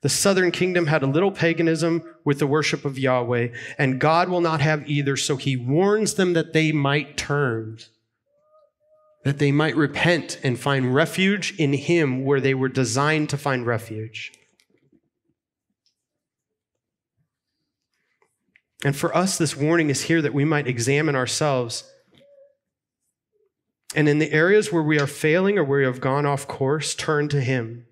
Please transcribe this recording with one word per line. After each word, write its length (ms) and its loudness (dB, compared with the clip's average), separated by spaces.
The 80 0
southern 420 2
kingdom 360 0
had 160 2
a 40 0
little 240 2
paganism 720 0
with 140 0
the 80 0
worship 380 0
of 140 -6
Yahweh, 500 0
and 240 0
God 280 4
will 120 0
not 200 0
have 280 0
either, 260 0
so 220 -2
he 180 -2
warns 600 0
them 180 2
that 200 0
they 180 2
might 460 0
turn, 600 -2
that 140 -2
they 140 2
might 240 2
repent 680 0
and 160 -2
find 360 0
refuge 640 0
in 140 2
him 500 0
where 180 2
they 140 0
were 140 -2
designed 600 0
to 80 -4
find 280 -2
refuge. 680 -6
And 120 0
for 200 -2
us, 220 0
this 180 -2
warning 340 2
is 140 -2
here 180 0
that 120 -2
we 120 0
might 220 0
examine 480 0
ourselves. 760 -2
And 120 2
in 120 4
the 120 -2
areas 400 2
where 120 0
we 160 2
are 80 0
failing 500 0
or 60 2
where 160 0
we 60 4
have 160 -2
gone 260 0
off 200 -2
course, 460 -2
turn 360 -2
to 120 0
him. 500 -4